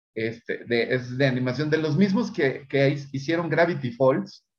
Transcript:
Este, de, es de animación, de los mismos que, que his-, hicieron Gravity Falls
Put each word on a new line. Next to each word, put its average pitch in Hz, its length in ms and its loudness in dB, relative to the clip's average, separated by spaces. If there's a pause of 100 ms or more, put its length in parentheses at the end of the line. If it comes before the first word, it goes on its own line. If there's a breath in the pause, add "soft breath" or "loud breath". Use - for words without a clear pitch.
(140)
Este, - 520 -6
de, 117 280 0
es 123 240 -4
de 143 80 2
animación, 127 460 0
de 156 80 2
los 156 180 0
mismos 202 320 2
que, 135 400 -2
que 139 200 4
his-, 143 220 -4
hicieron 165 380 -2
Gravity 147 440 0
Falls 120 520 0 (140)